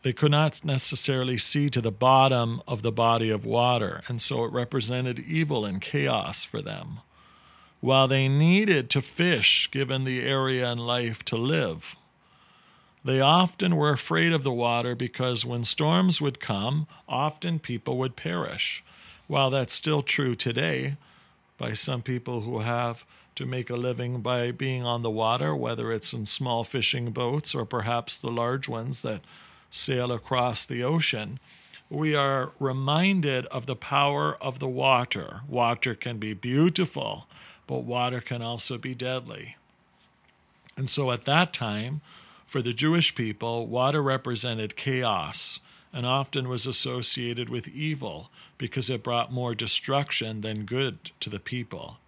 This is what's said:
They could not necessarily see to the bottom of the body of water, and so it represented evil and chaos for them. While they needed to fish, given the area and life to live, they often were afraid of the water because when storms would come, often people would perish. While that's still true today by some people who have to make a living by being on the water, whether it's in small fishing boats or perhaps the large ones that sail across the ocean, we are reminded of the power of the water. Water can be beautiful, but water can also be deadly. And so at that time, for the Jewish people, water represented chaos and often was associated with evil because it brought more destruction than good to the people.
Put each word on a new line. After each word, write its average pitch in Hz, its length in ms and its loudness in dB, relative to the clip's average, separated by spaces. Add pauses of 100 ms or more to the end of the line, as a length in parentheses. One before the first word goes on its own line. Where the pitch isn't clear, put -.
They 127 120 0
could 151 160 4
not 147 340 4
necessarily 131 720 0
see 143 320 0
to 123 140 0
the 113 80 2
bottom 127 760 6
of 113 140 -4
the 113 100 0
body 113 380 4
of 107 160 0
water, 113 640 2
and 120 140 -4
so 120 220 0
it 117 60 -4
represented 123 680 -2
evil 147 480 0
and 95 120 -4
chaos 131 640 -2
for - 200 -8
them. - 380 -10 (800)
While 131 260 6
they 135 180 4
needed 160 640 6
to 139 120 2
fish, - 680 4
given 135 340 -2
the 127 180 0
area 131 500 2
and 120 140 -2
life 120 400 0
to 117 100 -2
live, 120 600 0 (1080)
they 131 160 2
often 175 560 6
were 151 140 4
afraid 165 420 2
of 147 100 2
the 135 80 0
water 120 440 0
because 123 500 -2
when 120 200 -4
storms 170 540 2
would 143 220 -2
come, 120 460 -2 (200)
often 151 520 -2
people 127 400 -4
would 127 180 -4
perish. - 680 -4 (440)
While 139 240 2
that's 131 240 -2
still 151 260 0
true 131 340 0
today 135 640 -2 (600)
by 117 160 -4
some 127 260 -4
people 123 400 -6
who 113 200 -6
have 120 440 -2 (300)
to 139 100 -8
make 127 240 -4
a 123 80 -4
living 123 460 -4
by 123 280 0
being 127 320 -4
on 120 200 0
the 117 80 0
water, 117 440 2
whether 117 380 -2
it's 113 220 -4
in 113 100 -4
small 117 400 -2
fishing 127 460 -2
boats 123 440 -2
or 110 120 -2
perhaps 117 500 -2
the 123 140 -6
large 120 360 -2
ones 120 360 -6
that 110 180 -6 (520)
sail 123 380 -2
across 123 560 0
the 123 160 -4
ocean, 127 560 0 (500)
we 151 240 -2
are 139 460 2
reminded 143 880 2
of 123 200 -6
the 131 100 -4
power 143 680 2
of 127 160 -4
the 135 80 -4
water. 127 800 2
Water 120 480 0
can 117 240 -8
be 107 160 -4
beautiful, 139 960 0 (400)
but 127 160 -4
water 123 360 -2
can 120 220 -8
also 117 360 -6
be 127 180 -8
deadly. 123 580 -8 (1200)
And 135 140 -4
so 131 220 0
at 117 140 -4
that 151 260 4
time, 113 480 -4 (480)
for 135 120 -2
the 120 120 -2
Jewish 156 420 2
people, 117 540 -4
water 131 340 2
represented 123 720 -2
chaos 110 840 -2 (320)
and 127 120 -6
often 131 440 0
was 123 180 -4
associated 120 840 -4
with 117 200 -6
evil 143 600 -6 (300)
because 131 320 -4
it 120 140 -4
brought 120 280 0
more 123 220 -2
destruction 113 840 -2
than 107 240 -4
good 123 560 -4
to 104 100 -6
the 101 80 -8
people. - 680 -10